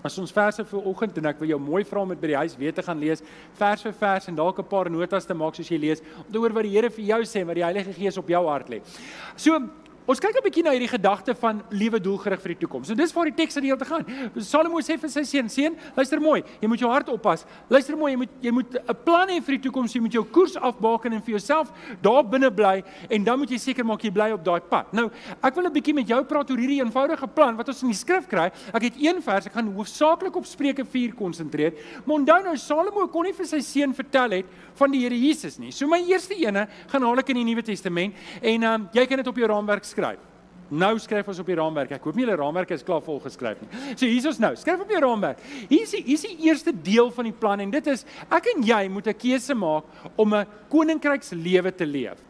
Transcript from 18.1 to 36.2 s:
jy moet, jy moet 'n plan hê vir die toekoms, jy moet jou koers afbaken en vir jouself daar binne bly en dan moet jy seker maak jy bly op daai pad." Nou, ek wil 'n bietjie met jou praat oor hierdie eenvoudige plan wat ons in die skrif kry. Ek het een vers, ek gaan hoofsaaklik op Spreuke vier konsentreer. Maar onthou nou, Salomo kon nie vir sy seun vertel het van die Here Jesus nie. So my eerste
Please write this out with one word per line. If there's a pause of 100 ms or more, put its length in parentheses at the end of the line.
jy
moet, (120)
jy
moet (140)
'n (100)
plan
hê
vir
die
toekoms,
jy
moet
jou
koers
afbaken
en
vir
jouself (280)
daar
binne
bly (260)
en
dan
moet
jy
seker
maak
jy
bly
op
daai
pad."
Nou, (320)
ek
wil
'n
bietjie
met
jou
praat
oor
hierdie
eenvoudige
plan
wat
ons
in
die
skrif
kry. (200)
Ek
het
een
vers,
ek
gaan
hoofsaaklik
op
Spreuke
vier
konsentreer. (320)
Maar
onthou
nou,
Salomo
kon
nie
vir
sy
seun
vertel
het (300)
van
die
Here
Jesus
nie.
So
my
eerste